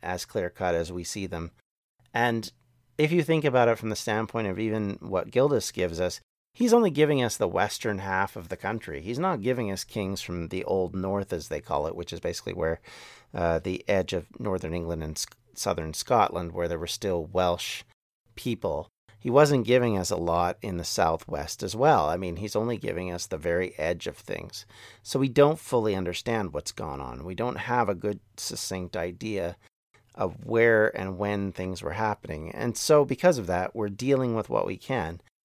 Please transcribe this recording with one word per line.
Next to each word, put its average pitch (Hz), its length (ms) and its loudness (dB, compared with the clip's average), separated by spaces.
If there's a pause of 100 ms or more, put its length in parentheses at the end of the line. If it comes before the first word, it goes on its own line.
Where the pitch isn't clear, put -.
as 90 220 -4
clear-cut 90 500 -2
as 85 160 0
we 90 140 -8
see 95 220 -6
them. 82 260 -6 (600)
And 117 380 0 (480)
if 151 140 4
you 175 100 4
think 160 220 2
about 123 240 6
it 113 100 4
from 110 120 -4
the 104 60 -2
standpoint 110 520 -2
of 92 100 -4
even 107 420 -2
what 95 300 -2
Gildas 131 400 2
gives 87 300 -2
us, 90 200 -2 (320)
he's 233 200 2
only 226 180 6
giving 143 320 4
us 117 140 0
the 101 100 2
western 98 520 0
half 95 360 -2
of 87 140 -12
the 90 80 -6
country. 95 440 -6
He's 117 200 -6
not 175 200 0
giving 120 300 -2
us 95 140 -6
kings 98 360 -4
from 87 280 -6
the 92 160 -6
Old 95 320 0
North, 95 360 -2
as 80 140 -4
they 76 140 -4
call 73 260 -2
it, 82 80 -4
which - 180 -10
is 82 60 -8
basically 87 360 -6
where, 82 260 -2 (520)
uh, 82 280 0
the 92 280 -6
edge 95 240 2
of 87 140 -4 (140)
northern 92 340 -4
England 82 300 -4
and 78 120 -6
Sc-, - 200 -8 (180)
southern 82 400 -2
Scotland, 87 580 2
where 87 140 -2
there 82 120 -2
were 85 100 -8
still 87 360 -2
Welsh 90 600 0 (500)
people. 87 540 -4 (300)
He 117 120 -6
wasn't 139 360 6
giving 120 300 4
us 92 140 0
a 101 60 0
lot 85 460 0
in 92 160 -6
the 85 60 -4
southwest - 800 -2
as 98 140 -6
well. 117 320 6
I 82 80 0
mean, 87 200 -4
he's 104 200 -4
only 113 200 0
giving 90 360 -4
us 87 120 -6
the 85 140 -6
very 87 400 0
edge 82 300 -2
of - 80 -8
things. - 500 -10 (380)
So - 160 0
we 135 80 2
don't 147 320 6
fully 110 340 2
understand 92 580 -2
what's 73 200 -6
gone 69 280 -8
on. 64 240 -10
We 90 120 -10
don't 120 180 -2
have 120 340 0
a 101 60 2
good, 98 240 -4 (180)
succinct 92 600 -8
idea 87 600 -4 (600)
of - 280 -2
where 113 440 6 (100)
and 95 200 -4
when 101 340 0
things 92 300 -6
were 78 100 -4
happening. 82 580 -4
And 117 260 -4
so 147 280 6
because 139 340 2
of 98 80 -6
that, 90 300 -2
we're 104 120 -2
dealing 123 460 0
with 110 160 -2
what 113 160 2
we 95 100 -6
can. 87 440 -4 (240)